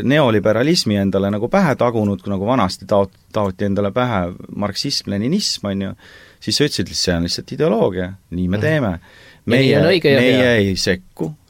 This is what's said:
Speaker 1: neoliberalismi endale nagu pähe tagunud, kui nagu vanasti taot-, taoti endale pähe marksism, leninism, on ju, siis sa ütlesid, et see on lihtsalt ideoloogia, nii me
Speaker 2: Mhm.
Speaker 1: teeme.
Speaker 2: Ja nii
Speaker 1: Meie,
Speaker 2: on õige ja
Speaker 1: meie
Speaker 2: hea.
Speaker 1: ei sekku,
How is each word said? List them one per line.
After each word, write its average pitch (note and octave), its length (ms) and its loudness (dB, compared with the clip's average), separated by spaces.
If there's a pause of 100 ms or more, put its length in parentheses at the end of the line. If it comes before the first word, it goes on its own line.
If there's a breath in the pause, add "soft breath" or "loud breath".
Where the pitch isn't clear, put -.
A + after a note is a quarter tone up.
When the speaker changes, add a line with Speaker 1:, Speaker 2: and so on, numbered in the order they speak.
Speaker 1:
neoliberalismi A#2 920 2
endale G2 380 2
nagu G#2+ 160 -4
pähe F#3 240 2
tagunud, G#2+ 480 0
kui - 80 -8
nagu G2 160 -4
vanasti G#2 400 -2
taot-, G2+ 320 2 (160)
taoti G2+ 320 -2
endale G2 240 0
pähe A2 380 0 (260)
marksism, G2+ 560 -6
leninism, A#2+ 560 -2
on G2 160 -2
ju, G2 80 -6 (480 loud breath)
siis - 180 -4
sa D3 140 2
ütlesid, - 240 -6
et - 80 -4
see F2 160 0
on E2+ 80 0
lihtsalt - 320 -8
ideoloogia, C#3 540 0 (180)
nii F2+ 180 -4
me F#2 80 0
Speaker 2:
Mhm. A2 60 -4
Speaker 1:
teeme. D3 320 0
Speaker 2:
Ja - 560 -12
nii A#2+ 60 4
Speaker 1:
Meie, C3+ 240 4
Speaker 2:
on D3+ 100 4
õige D#3+ 240 4
ja - 80 4
Speaker 1:
meie B2+ 160 4
Speaker 2:
hea. B2 160 4
Speaker 1:
ei G2 220 2
sekku, F#2 560 -4 (180)